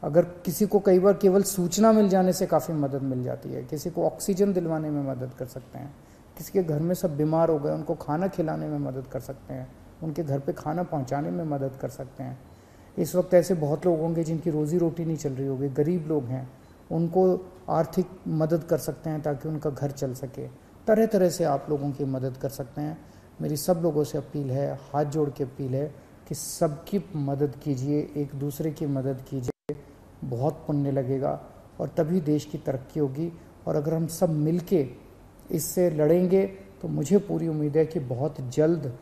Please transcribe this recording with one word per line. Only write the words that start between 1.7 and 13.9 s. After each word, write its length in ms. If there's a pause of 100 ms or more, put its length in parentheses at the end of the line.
मिल 160
जाने 240
से 140
काफ़ी 280
मदद 280
मिल 220
जाती 240
है, 160
किसी 260
को 160
ऑक्सीजन 460
दिलवाने 380
में 200
मदद 280
कर 80
सकते 320
हैं। 160 (440)
किसी 140
के 100
घर 160
में 160
सब 220
बीमार 320
हो 100
गए, 140
उनको 220
खाना 340
खिलाने 400
में 100
मदद 280
कर 140
सकते 340
हैं, 140 (340)
उनके 200
घर 160
पे 140
खाना 300
पहुंचाने 480
में 140
मदद 360
कर 80
सकते 340
हैं। 160 (600)
इस 160
वक्त 200
ऐसे 200
बहुत 320
लोग 140